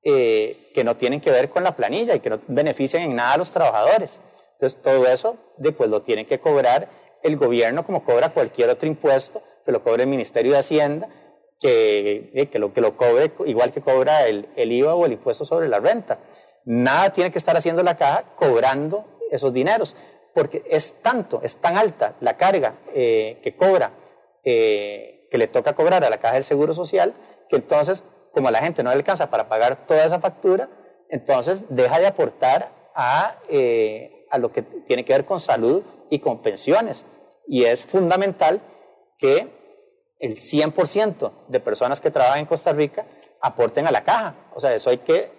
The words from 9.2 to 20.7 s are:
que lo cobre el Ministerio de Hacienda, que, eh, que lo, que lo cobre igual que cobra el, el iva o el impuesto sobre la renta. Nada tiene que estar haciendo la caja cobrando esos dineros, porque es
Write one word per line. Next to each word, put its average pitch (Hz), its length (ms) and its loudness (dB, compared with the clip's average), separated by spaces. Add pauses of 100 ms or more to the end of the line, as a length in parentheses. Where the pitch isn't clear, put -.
que - 60 -2
lo 120 120 -2
cobre 117 200 2
el 135 60 0
Ministerio 123 440 0
de 139 60 4
Hacienda, 151 500 -2 (500)
que, 107 760 2
eh, 139 140 -2
que 117 120 -6
lo, 101 140 -4
que 123 80 0
lo 107 160 0
cobre 127 340 2 (140)
igual 120 260 0
que 147 100 -8
cobra 135 460 2
el, 104 280 -4
el 117 160 -2
iva 143 240 2
o 175 100 2
el 131 80 0
impuesto 120 320 -6
sobre 160 240 -2
la 104 100 0
renta. 196 400 -2 (460)
Nada 127 460 2
tiene 180 200 -2
que - 60 -6
estar 165 180 0
haciendo 165 280 0
la 175 140 0
caja 147 260 0 (120)
cobrando 143 680 0 (260)
esos 131 220 -2
dineros, 165 420 -2 (380)
porque - 360 -2
es - 320 -2